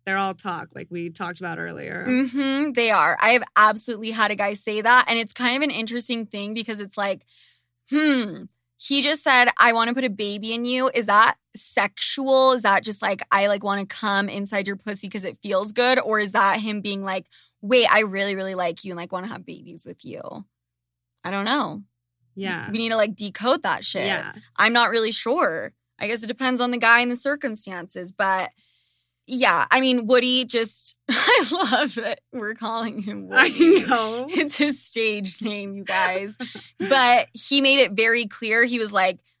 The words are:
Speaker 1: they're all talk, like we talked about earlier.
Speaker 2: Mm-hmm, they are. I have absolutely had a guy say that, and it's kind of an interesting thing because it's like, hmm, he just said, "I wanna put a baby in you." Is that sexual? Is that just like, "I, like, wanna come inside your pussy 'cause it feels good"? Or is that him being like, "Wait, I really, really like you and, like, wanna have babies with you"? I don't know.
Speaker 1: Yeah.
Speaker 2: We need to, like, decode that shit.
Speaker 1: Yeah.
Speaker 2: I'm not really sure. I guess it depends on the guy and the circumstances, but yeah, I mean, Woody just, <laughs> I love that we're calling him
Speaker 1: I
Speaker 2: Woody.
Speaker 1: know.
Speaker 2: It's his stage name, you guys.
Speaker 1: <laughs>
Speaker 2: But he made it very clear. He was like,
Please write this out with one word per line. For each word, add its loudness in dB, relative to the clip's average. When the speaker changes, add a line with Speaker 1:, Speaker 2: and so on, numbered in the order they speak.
Speaker 1:
they're -2
all -2
talk, -10
like -14
we -10
talked -10
about -8
earlier. -10
Speaker 2:
Mm-hmm, 0
they 2
are. 4
I 4
have 4
absolutely 2
had 0
a -4
guy -2
say -4
that, 6
and 2
it's -2
kind 0
of 0
an 0
interesting -4
thing -10
because -6
it's -10
like, -4
hmm, 0
he 0
just 2
said, 6
"I 6
wanna 0
put -2
a 0
baby -6
in -4
you." 0
Is -2
that 4
sexual? 2
Is 0
that 2
just -6
like, -2
"I, 4
like, 0
wanna -2
come -2
inside -4
your -6
pussy -8
'cause -10
it -10
feels -2
good"? 4
Or 0
is -2
that 2
him -4
being -6
like, -6
"Wait, 4
I 6
really, -2
really -6
like -4
you -10
and, -10
like, -12
wanna -8
have -12
babies -16
with -18
you"? -14
I -8
don't -4
know. -2
Speaker 1:
Yeah. -8
Speaker 2:
We -4
need -2
to, 0
like, 0
decode -2
that -2
shit. -2
Speaker 1:
Yeah. -4
Speaker 2:
I'm 4
not 4
really 2
sure. -2
I -6
guess -4
it -8
depends -2
on 0
the -2
guy 6
and 0
the -4
circumstances, -6
but -2
yeah, 4
I 6
mean, 2
Woody 4
just, -4
<laughs> -8
I 4
love 0
that -6
we're -8
calling -6
him -10
Speaker 1:
I 4
Speaker 2:
Woody. 6
Speaker 1:
know. -2
Speaker 2:
It's -2
his 0
stage -4
name, -8
you -14
guys. -2
Speaker 1:
<laughs> -14
Speaker 2:
But 4
he 2
made 6
it 4
very 2
clear. -2
He -2
was -4
like, 0